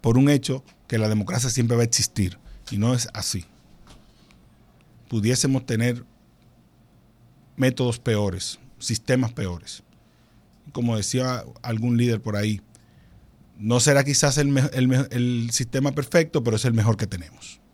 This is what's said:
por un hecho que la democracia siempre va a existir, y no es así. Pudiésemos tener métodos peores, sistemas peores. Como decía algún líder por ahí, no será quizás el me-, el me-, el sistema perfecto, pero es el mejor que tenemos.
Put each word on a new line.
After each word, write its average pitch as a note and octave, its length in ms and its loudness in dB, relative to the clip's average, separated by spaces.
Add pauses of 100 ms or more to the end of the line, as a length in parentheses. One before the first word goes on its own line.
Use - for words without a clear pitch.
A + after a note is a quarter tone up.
por A#2 160 4
un C#3 120 6
hecho C3 340 0 (240)
que A#2 100 -4
la A2 100 2
democracia G#2+ 420 -2
siempre A#2 280 0
va A#2 60 4
a - 20 2
existir, G#2 520 0 (320)
y G#2+ 80 -4
no A#2 160 2
es A#2+ 200 -2
así. F#2+ 320 -6 (1600)
Pudiésemos B2+ 580 0
tener A#2+ 380 -2 (1500)
métodos B2+ 440 0
peores, G#2 600 -2 (180)
sistemas A#2+ 540 -2
peores. F2+ 520 -10 (920)
Como A#2+ 240 0
decía B2+ 480 -2 (160)
algún A#2 340 -2
líder A#2 260 2
por G#2 140 -4
ahí, G#2 260 -2 (960)
no A2+ 220 2
será C#3 240 4
quizás C#3 340 2
el C#3+ 120 2
me-, C#3 240 2
el B2+ 160 2
me-, C3+ 220 2
el B2 400 -2
sistema C3+ 420 -2
perfecto, D3+ 500 0
pero A2 140 0
es A#2 80 -2
el A#2+ 80 4
mejor A2 240 2
que G2+ 100 -4
tenemos. - 540 -14 (120)